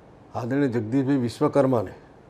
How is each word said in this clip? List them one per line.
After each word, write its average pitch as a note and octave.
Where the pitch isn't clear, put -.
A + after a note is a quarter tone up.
આદરણીય B2+
જગદીશભાઈ B2
વિશ્વકર્માને C3